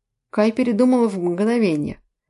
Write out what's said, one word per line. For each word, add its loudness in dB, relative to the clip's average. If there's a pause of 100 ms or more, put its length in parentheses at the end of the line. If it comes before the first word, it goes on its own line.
(300)
Кай 0
передумал 2
в -4
мгновение. -2 (300)